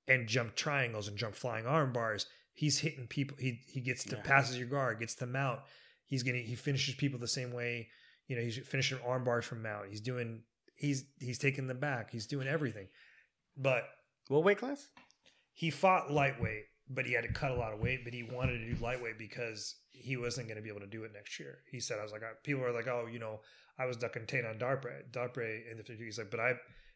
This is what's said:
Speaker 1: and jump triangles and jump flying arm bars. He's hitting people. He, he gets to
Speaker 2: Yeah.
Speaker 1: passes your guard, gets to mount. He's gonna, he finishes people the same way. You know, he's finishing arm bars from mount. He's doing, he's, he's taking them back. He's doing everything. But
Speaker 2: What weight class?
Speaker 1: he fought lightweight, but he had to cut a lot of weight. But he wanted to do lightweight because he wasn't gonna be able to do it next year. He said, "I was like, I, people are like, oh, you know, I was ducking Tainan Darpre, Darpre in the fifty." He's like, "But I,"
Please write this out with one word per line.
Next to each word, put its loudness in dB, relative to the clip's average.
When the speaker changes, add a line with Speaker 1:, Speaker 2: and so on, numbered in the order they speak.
Speaker 1:
and 6
jump 2
triangles 0
and -6
jump -2
flying -4
arm 4
bars. 0
He's 2
hitting -2
people. -2
He, 0
he -4
gets -2
to -4
Speaker 2:
Yeah. -8
Speaker 1:
passes 6
your -4
guard, 0
gets -4
to -4
mount. 0
He's 0
gonna, 0
he -4
finishes 0
people 0
the -4
same -2
way. -4
You -2
know, 0
he's -2
finishing 0
arm 2
bars 4
from -6
mount. -4
He's -8
doing, -4
he's, 0
he's -4
taking 4
them -4
back. -2
He's -6
doing -2
everything. 0
But 4
Speaker 2:
What 6
weight 8
class? -4
Speaker 1:
he 0
fought 6
lightweight, 2
but -2
he 0
had 2
to -4
cut 0
a 0
lot 0
of -6
weight. 0
But -8
he -6
wanted 0
to -2
do -2
lightweight -2
because -8
he -6
wasn't -4
gonna -8
be -10
able -8
to -12
do -8
it -12
next -12
year. -12
He -8
said, -4
"I -4
was -8
like, -10
I, -8
people 0
are 2
like, -2
oh, -2
you -8
know, -8
I 2
was -2
ducking -4
Tainan -2
Darpre, -2
Darpre -4
in -10
the -12
fifty." -12
He's -8
like, -8
"But -4
I," 4